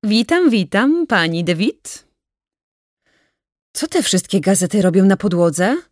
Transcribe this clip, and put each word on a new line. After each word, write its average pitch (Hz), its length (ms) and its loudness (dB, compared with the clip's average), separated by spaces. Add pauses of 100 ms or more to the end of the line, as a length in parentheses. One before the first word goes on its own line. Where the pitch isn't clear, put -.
"Witam, 240 480 2
witam, 233 560 0
pani 170 380 0
DeWitt." - 640 -4 (1700)
"Co - 140 -6
te 339 160 -2
wszystkie - 380 -2
gazety 196 420 0
robią 185 220 2
na 196 120 4
podłodze? 175 600 0 (160)